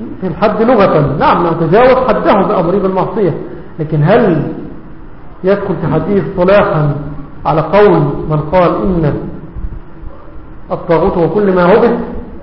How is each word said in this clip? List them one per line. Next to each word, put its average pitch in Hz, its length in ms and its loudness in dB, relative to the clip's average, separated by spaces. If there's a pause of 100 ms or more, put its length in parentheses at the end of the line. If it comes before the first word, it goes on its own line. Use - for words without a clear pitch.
(200)
في 185 60 -4
الحد 196 360 0
لغة، 175 580 2
نعم، 202 260 2
نتجاوز 175 500 4 (120)
حده 262 240 2
بأمره 190 460 2
بالمعصية، 190 560 0 (440)
لكن 151 240 -2
هل 185 500 2 (920)
يدخل 196 320 0
في 156 100 -4
حده 165 360 0
اصطلاحا 175 720 2 (520)
على 156 140 2
قول 190 400 4 (300)
من 151 100 0 (120)
قال 180 300 2
إن 165 320 0 (1600)
الطاغوت 175 480 0
هو 165 120 2
كل 196 240 2
ما 175 100 4
عبد؟ 226 360 4 (420)